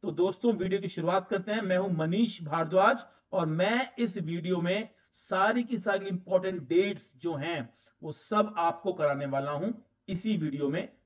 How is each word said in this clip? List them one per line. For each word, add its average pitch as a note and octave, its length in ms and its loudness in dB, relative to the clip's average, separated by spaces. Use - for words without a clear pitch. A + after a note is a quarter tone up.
तो G3+ 80 -4
दोस्तों, F#3 420 2
video F#3 280 0
की F#3+ 80 -6
शुरुआत F3+ 400 0
करते G3 240 -2
हैं। G#3+ 100 -2
मैं F#3 160 2
हूं G3 120 0
मनीष E3+ 520 0
भारद्वाज E3 640 4
और F3 140 2
मैं G3+ 520 0
इस A3+ 200 -2
video E3+ 420 -2
में F#3+ 280 0
सारी G#3 500 0
की A#3 160 -4
सारी G3 280 -2
important F3+ 640 -2
dates F#3+ 480 2
जो E3 180 -4
हैं, D3 400 -6
वो D#3 100 -8
सब G#3+ 440 0
आपको E3+ 360 0
कराने C#3+ 340 0
वाला C3+ 240 -2
हूं E3 220 -4
इसी G3 280 -2
video C#3+ 320 -2
में। C3+ 200 -2